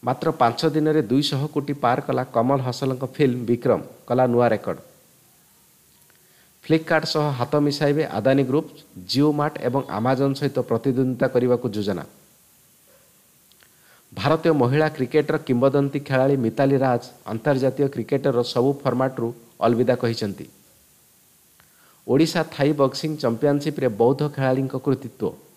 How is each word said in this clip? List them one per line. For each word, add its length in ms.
ମାତ୍ର 280
ପାଞ୍ଚ 340
ଦିନରେ 360
ଦୁଇଶହ 460
କୋଟି 260
ପାର 280
କଲା 220
କମଲ 380
ହସଲଙ୍କ 440
ଫିଲ୍ମ 400
ବିକ୍ରମ, 360
କଲା 200
ନୂଆ 200
ରେକର୍ଡ। 320
Flipkart 420
ସହ 260
ହାତ 240
ମିଶାଇବେ 500
ଆଦାନୀ 380
ଗ୍ରୁପ୍, 240
ଜିଓ 340
ମାର୍ଟ 300
ଏବଂ 280
ଆମାଜନ 440
ସହିତ 260
ପ୍ରତିଦ୍ୱନ୍ଦିତା 680
କରିବାକୁ 420
ଯୋଜନା। 360
ଭାରତୀୟ 380
ମହିଳା 380
କ୍ରିକେଟର 480
କିମ୍ବଦନ୍ତୀ 600
ଖେଳାଳି 380
ମିତାଲି 400
ରାଜ 260
ଆନ୍ତର୍ଜାତୀୟ 600
କ୍ରିକେଟର 560
ସବୁ 400
ଫର୍ମାଟରୁ 500
ଅଲବିଦା 340
କହିଛନ୍ତି। 500
ଓଡ଼ିଶା 360
ଥାଇ 300
ବକ୍ସିଂ 420
ଚାମ୍ପିୟନସିପ୍ରେ 720
ବୌଦ୍ଧ 400
ଖେଳାଳିଙ୍କ 500
କୃତିତ୍ୱ। 800